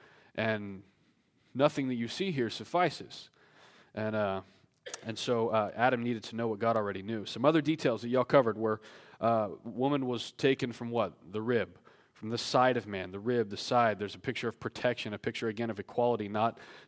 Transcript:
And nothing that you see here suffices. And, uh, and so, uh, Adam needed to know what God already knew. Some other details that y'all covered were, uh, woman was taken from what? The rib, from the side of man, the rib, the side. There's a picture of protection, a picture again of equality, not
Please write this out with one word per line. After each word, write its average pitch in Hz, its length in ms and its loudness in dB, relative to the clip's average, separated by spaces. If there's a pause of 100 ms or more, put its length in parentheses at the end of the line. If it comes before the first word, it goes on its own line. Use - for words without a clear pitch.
(360)
And 104 480 -2 (720)
nothing 143 320 2
that 127 80 -2
you 117 120 -2
see 190 240 -2
here 123 200 0
suffices. - 760 -2 (680)
And, 110 200 -2
uh, 98 260 0 (640)
and 113 140 -8
so, 117 320 0
uh, 107 260 2
Adam 120 280 2
needed 120 220 -2
to - 100 -12
know 117 120 -2
what 107 120 -4
God 113 160 2
already 101 260 -2
knew. 104 240 -4
Some 113 180 -6
other 156 180 6
details 139 420 0
that 120 60 -4
y'all 127 140 4
covered 117 360 4
were, 110 200 0 (400)
uh, 110 300 2 (140)
woman 131 420 0
was 120 280 -4
taken 135 380 2
from 117 200 -8
what? 113 220 0 (180)
The 107 100 -4
rib, 107 380 0 (420)
from 107 80 -8
the 120 80 -4
side 127 400 4
of 107 80 -6
man, 95 260 -6
the 98 80 -8
rib, 117 300 0
the 98 80 -8
side. 117 400 4
There's 98 160 -6
a 95 60 -16
picture - 280 -4
of 110 120 -6
protection, 117 560 -2
a - 20 -6
picture 117 300 -4
again 113 240 -2
of 101 80 -8
equality, 113 500 0
not 107 300 0 (280)